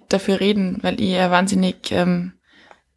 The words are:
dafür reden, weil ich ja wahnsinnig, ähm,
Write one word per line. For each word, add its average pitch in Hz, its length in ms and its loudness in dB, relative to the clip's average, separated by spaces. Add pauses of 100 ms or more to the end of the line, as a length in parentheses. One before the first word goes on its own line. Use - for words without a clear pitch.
dafür 196 320 0
reden, 196 420 0
weil 180 180 -2
ich 190 100 0
ja 185 200 0
wahnsinnig, 185 640 0
ähm, 180 400 0 (640)